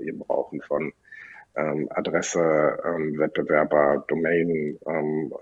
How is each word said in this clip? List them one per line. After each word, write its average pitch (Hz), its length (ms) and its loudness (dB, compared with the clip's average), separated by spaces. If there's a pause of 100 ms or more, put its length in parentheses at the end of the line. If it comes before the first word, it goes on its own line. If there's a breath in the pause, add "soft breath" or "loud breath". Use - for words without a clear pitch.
ihn - 200 -8
brauchen - 420 -2
von, 73 300 -2 (640 loud breath)
ähm, 76 340 -2
Adresse, 80 920 2
ähm, 78 320 -2
Wettbewerber, 73 920 2
Domain, 80 680 0 (100)
ähm, 78 560 -2